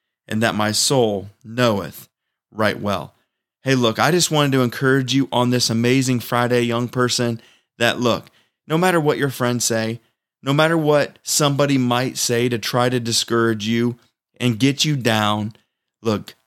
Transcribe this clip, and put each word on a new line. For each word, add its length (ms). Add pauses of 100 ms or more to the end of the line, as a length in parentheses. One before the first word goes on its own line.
(260)
and 140
that 140
my 160
soul 600 (120)
knoweth 640 (440)
right 260
well." 360 (480)
Hey, 120
look, 240
I 120
just 200
wanted 220
to 100
encourage 520
you 180
on 180
this 200
amazing 500
Friday, 420
young 260
person, 520 (380)
that 200
look, 320 (360)
no 120
matter 220
what 180
your 120
friends 340
say, 360 (420)
no 100
matter 260
what 440
somebody 540
might 420
say 300
to 100
try 300
to 120
discourage 680
you 300 (420)
and 220
get 240
you 120
down, 580 (480)
look, 320 (120)